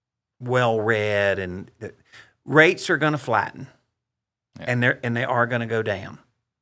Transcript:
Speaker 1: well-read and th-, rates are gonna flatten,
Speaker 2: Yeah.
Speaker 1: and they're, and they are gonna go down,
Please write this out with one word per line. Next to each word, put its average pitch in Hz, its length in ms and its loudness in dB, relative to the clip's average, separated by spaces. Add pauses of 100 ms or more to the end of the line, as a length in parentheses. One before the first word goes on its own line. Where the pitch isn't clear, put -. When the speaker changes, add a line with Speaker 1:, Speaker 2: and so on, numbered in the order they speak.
(400)
Speaker 1:
well-read 107 1000 2
and 92 320 -8 (100)
th-, - 140 -12 (500)
rates 175 460 4
are 170 80 2
gonna 151 200 0
flatten, - 500 -2 (880)
Speaker 2:
Yeah. - 100 -14
Speaker 1:
and 123 140 0
they're, 127 200 2
and 117 140 -2
they 117 80 -2
are 120 220 0
gonna 117 200 -2
go 113 160 -2
down, 104 360 -6 (440)